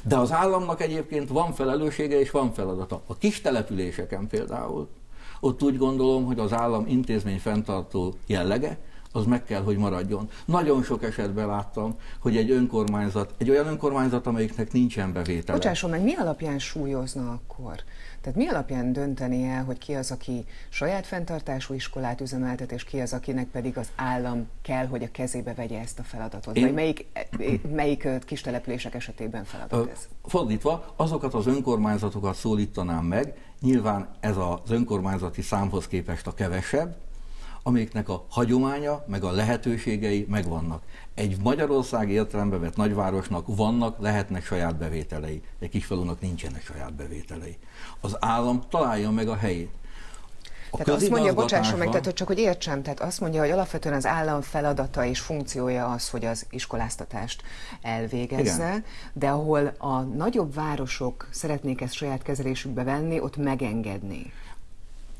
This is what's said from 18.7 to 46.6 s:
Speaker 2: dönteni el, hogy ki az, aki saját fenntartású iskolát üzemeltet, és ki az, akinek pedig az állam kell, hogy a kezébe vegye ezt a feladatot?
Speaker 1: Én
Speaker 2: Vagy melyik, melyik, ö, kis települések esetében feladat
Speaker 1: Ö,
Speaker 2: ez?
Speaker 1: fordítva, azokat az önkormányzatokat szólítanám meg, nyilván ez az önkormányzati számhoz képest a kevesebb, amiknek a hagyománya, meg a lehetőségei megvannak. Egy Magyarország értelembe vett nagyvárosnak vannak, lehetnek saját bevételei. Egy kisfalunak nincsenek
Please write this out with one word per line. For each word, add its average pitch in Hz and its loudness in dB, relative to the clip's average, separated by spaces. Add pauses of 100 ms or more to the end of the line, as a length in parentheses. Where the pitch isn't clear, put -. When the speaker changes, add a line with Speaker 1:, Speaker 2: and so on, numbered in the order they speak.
Speaker 2:
dönteni 131 0
el, 131 -2
hogy 127 -4
ki - -6
az, 131 -4
aki 123 -4 (240)
saját 190 -2
fenntartású 156 -4
iskolát 127 -4
üzemeltet, 127 -4
és 120 -6
ki 135 -4
az, 120 -2
akinek 127 -2
pedig 123 -4
az 113 -6
állam 123 -2 (140)
kell, 127 -2
hogy 127 -4
a 113 -6
kezébe 123 -4
vegye 117 -6
ezt - -8
a - -6
feladatot? 113 -4
Speaker 1:
Én 123 6
Speaker 2:
Vagy 131 6
melyik, 156 2 (680)
melyik, 147 2
ö, 131 2
kis 135 -8
települések 123 -4
esetében 113 -6
feladat - -2
Speaker 1:
Ö, - -6
Speaker 2:
ez? - -12 (160)
Speaker 1:
fordítva, 156 2
azokat 156 2
az 110 2
önkormányzatokat 107 2
szólítanám 95 0
meg, 110 0 (260)
nyilván 107 4 (120)
ez 107 2
az 90 0
önkormányzati 95 2
számhoz 98 2
képest 85 -2
a - -6
kevesebb, 113 0 (720)
amiknek 113 2
a 92 -4
hagyománya, 139 2
meg 98 -2
a 90 2
lehetőségei 107 2
megvannak. 82 0 (320)
Egy 98 0
Magyarország 127 2
értelembe 101 2
vett 82 -2
nagyvárosnak 98 2
vannak, 110 2
lehetnek 101 0
saját 85 0
bevételei. 78 -4 (160)
Egy 92 -6
kisfalunak 90 -2
nincsenek 80 -4